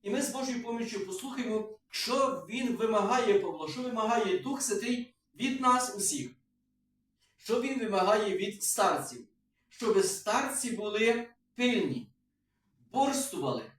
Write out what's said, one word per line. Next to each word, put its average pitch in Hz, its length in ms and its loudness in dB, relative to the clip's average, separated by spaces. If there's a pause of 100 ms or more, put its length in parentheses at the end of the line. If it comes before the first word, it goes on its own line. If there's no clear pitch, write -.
І 202 80 -6
ми 277 120 0
з - 80 -2
Божою 254 320 -4
поміччю 220 440 -6
послухаємо, 220 720 -6 (100)
що 262 600 0
він 240 280 -2
вимагає, 214 640 4
Павло, 160 300 -2
що 254 140 -6
вимагає 220 560 2
Дух 269 240 -4
Святий 240 520 -2 (200)
від 262 260 -2
нас 254 360 4
усіх. - 340 -2 (1040)
Що 233 240 0
він 269 180 -2
вимагає 202 580 2
від 202 260 -6
старців? - 640 0 (420)
Щоб 196 360 2
старці 247 680 0
були 214 580 0 (260)
пильні, 220 580 0 (800)
борствували. 247 880 0